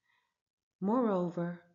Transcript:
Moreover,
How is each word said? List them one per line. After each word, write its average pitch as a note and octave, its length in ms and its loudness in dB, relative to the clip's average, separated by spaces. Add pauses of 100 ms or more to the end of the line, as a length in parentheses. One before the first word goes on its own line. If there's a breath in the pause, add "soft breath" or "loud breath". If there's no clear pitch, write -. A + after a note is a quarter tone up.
(800)
Moreover, F3+ 800 0 (140)